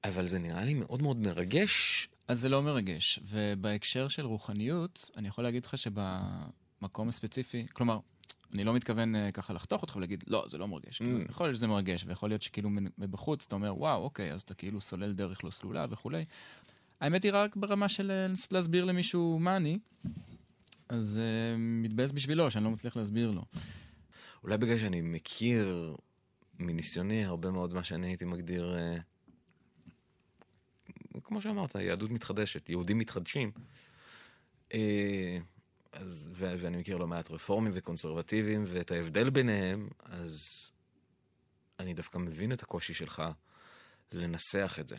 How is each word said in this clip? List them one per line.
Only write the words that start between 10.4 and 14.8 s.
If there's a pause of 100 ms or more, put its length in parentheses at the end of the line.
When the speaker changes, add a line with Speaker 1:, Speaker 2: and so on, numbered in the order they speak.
Speaker 2:
זה
לא
מרגש."
כאילו,
Speaker 1:
Mm.
Speaker 2:
יכול
להיות
שזה
מרגש,
ויכול
להיות
שכאילו
מנ-,
מבחוץ
אתה
אומר,
"וואו,
אוקיי,
אז
אתה
כאילו